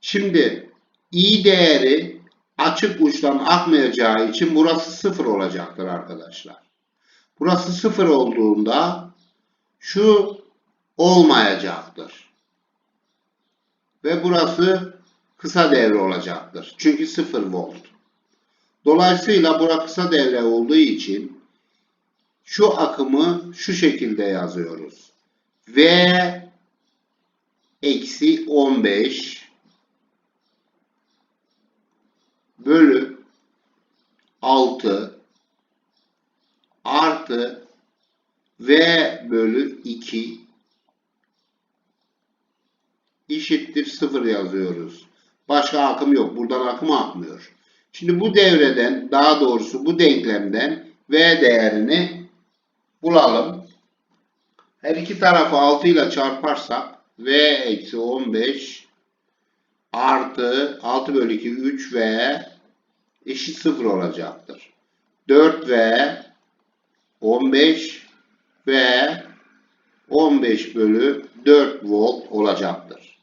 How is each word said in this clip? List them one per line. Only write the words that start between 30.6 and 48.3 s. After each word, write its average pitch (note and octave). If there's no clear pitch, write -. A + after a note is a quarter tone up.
bölü C3+
altı A2+
artı B2+
V D3
bölü A#2
iki A#2
eşittir D3
sıfır C3+
yazıyoruz. F#2
Başka C#3+
akım C#3
yok. A2+
Buradan B2
akım B2+
akmıyor. F2
Şimdi F3
bu G3+